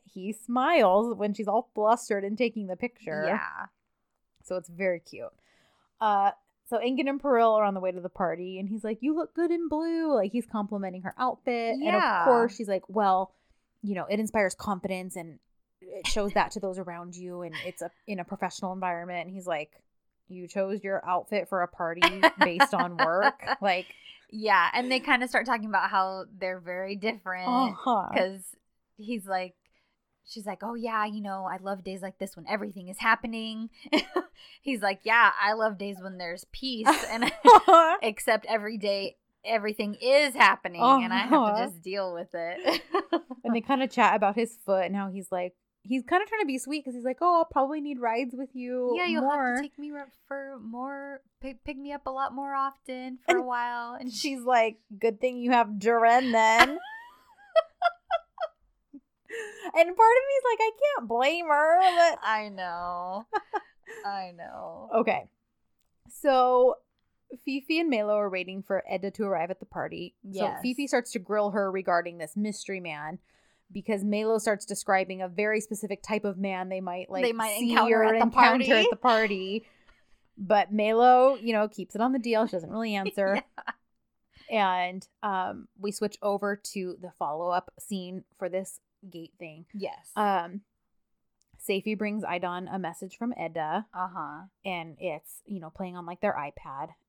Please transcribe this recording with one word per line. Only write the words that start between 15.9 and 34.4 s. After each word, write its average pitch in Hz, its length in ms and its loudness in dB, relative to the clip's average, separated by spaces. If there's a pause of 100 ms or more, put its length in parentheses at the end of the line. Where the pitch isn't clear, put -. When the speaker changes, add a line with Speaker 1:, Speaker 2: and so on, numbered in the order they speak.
Speaker 1:
shows 202 260 -2
that 190 180 2
to - 80 -10
those 185 200 -6
around 175 360 -12
you, 180 280 -10
and 160 180 -10
it's 180 220 -10
a, 170 80 -8 (160)
in 202 120 -6
a 175 60 -6
professional 185 480 -6
environment." 180 540 -6
And 185 40 -14
he's 185 160 -12
like, - 340 -6 (460)
"You 180 200 -14
chose 196 360 -4
your 196 240 -4
outfit 180 400 -2
for 185 140 -2
a 175 60 0
party 180 640 2 (120)
based 269 300 2
on 175 240 -2
work?" 185 560 2
Speaker 2:
<laughs> - 80 -8
Speaker 1:
Like, 185 340 0 (340)
Speaker 2:
Yeah, 208 440 4
and 247 180 0
they 254 80 2
kinda 254 300 0
start 233 160 0
talking 233 240 -2
about 190 220 0
how 190 340 -2 (120)
they're 185 220 -4
very 185 380 -8
different 185 500 -6 (300)
Speaker 1:
Uh-huh. 220 360 0
Speaker 2:
'cause 190 420 -4 (420)
he's 214 300 -10
like, 185 280 -6 (720)
she's 214 220 -16
like, 196 160 -10
"Oh, 226 100 -8
yeah, 220 320 -2
you 214 160 -6
know, 190 240 -6
I 185 120 -6
love 190 260 -8
days 190 180 -10
like 190 160 -10
this - 180 -10
when 165 120 -18
everything 196 420 -6
is 190 80 -14
happening." 226 720 -2 (220)
<laughs> - 720 -4